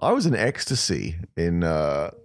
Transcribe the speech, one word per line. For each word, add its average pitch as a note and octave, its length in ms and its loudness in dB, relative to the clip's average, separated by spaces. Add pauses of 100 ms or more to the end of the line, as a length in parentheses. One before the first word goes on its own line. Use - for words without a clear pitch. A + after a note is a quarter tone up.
I F3 120 2
was A#3+ 140 2
in D3 80 4
Ecstasy F#2 840 -2 (200)
in, E2+ 260 2
uh, D#2 480 0 (140)